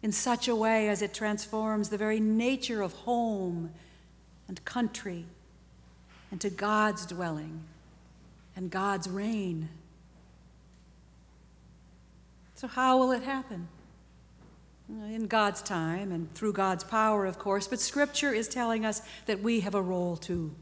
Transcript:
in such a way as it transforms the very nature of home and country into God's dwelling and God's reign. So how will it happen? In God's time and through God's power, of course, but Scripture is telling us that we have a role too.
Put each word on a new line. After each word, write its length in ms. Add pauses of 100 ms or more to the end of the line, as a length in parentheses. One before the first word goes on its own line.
in 80
such 380
a 80
way 320
as 140
it 120
transforms 720
the 100
very 200
nature 640
of 100
home 800 (800)
and 160
country 600 (1080)
into 180
God's 560
dwelling 560 (920)
and 160
God's 380
reign. 600 (2750)
So 120
how 320
will 140
it 100
happen? 460 (1200)
In 380
God's 360
time 480
and 240
through 200
God's 280
power, 440
of 120
course, 300
but 100
Scripture 540
is 160
telling 360
us 180 (240)
that 140
we 200
have 140
a 80
role 340
too. 460